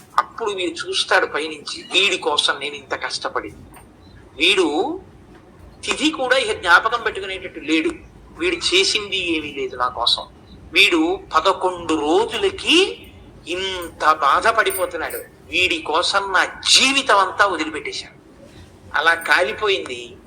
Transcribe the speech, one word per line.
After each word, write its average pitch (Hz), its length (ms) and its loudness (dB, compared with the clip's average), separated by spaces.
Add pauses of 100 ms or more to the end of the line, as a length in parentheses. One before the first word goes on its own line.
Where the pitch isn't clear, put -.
(180)
అప్పుడు - 340 -4
మీరు 180 360 -6
చూస్తాడు 190 380 0
పైనుంచి, 147 580 -8 (100)
వీడి 185 240 2
కోసం 147 420 0
నేను 147 160 -8
ఇంత 135 280 -8
కష్టపడింది, 107 600 -8 (720)
వీడు 190 640 0 (840)
తిథి - 260 0
కూడా 254 280 2
ఇక 220 220 -2
జ్ఞాపకం 185 420 4
పెట్టుకునేటట్టు 190 580 -6
లేడు, 160 320 0 (460)
వీడు 170 180 -2
చేసింది 185 840 0
ఏమీ 147 160 -8
లేదు 131 220 -6
నా 123 120 0
కోసం, 120 360 -2 (500)
వీడు 180 460 4 (160)
పదకొండు 180 580 0
రోజులకి 208 1160 0 (360)
ఇంత 175 640 -2
బాధపడిపోతున్నాడు, 170 1040 0 (320)
వీడి 175 280 0
కోసం 175 560 0
నా 165 120 4
జీవితం 262 720 2
అంతా 196 280 4
వదిలిపెట్టేశాను, 156 720 -4 (840)
అలా 160 160 4
కాలిపోయింది. 165 1040 0 (120)